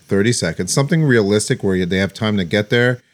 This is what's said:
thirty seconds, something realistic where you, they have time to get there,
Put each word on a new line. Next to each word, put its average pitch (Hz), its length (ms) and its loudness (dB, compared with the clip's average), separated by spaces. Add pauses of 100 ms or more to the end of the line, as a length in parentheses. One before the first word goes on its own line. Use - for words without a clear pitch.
thirty 104 260 2
seconds, 90 400 -4
something 151 300 0
realistic 107 600 2
where 95 120 0
you, 92 100 0
they 92 120 -2
have 95 180 -2
time 107 220 -2
to 95 60 0
get 104 280 -2
there, 123 300 0 (120)